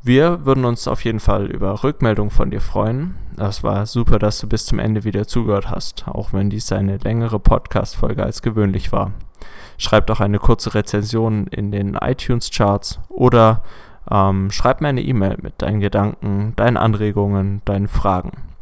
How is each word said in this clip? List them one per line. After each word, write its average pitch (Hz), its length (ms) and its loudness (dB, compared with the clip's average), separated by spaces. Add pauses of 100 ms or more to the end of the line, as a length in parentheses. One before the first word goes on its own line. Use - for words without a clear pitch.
Wir 143 440 4
würden 131 180 2
uns 120 240 0
auf 123 160 -2
jeden 113 160 -2
Fall 101 300 2
über 98 340 -2
Rückmeldung 113 460 0
von - 200 6
dir 104 120 -2
freuen. 123 540 -2 (200)
Es 98 260 -4
war 101 220 0
super, 113 340 4
dass 107 200 0
du - 80 -6
bis 107 180 0
zum - 140 0
Ende 107 260 -2
wieder 104 220 -2
zugehört 110 420 0
hast, - 400 -6
auch - 240 -6
wenn 101 160 0
dies 107 240 -4
eine 98 240 0
längere 113 420 -2
Podcast-Folge 104 840 2
als - 180 -4
gewöhnlich 104 520 0
war. 98 200 -2 (640)
Schreib - 300 2
doch 110 140 0
eine 101 180 0
kurze - 340 4
Rezension 107 760 0
in 104 220 -6
den 101 260 -4
iTunes-Charts - 1040 -2 (100)
oder, 117 520 4 (480)
ähm, 98 400 2
schreib - 300 0
mir 151 80 0
eine 131 140 -2
E-Mail 98 400 0
mit - 180 -12
deinen 107 200 -2
Gedanken, 101 760 -2
deinen 120 220 2
Anregungen, 101 880 0
deinen 98 200 0
Fragen. 92 460 -2 (300)